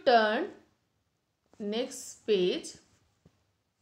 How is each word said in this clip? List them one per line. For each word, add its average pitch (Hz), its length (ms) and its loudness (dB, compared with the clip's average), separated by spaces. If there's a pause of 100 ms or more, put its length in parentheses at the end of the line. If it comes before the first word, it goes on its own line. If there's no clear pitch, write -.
turn 233 440 4 (1120)
next 220 680 -8
page, 208 480 0 (1080)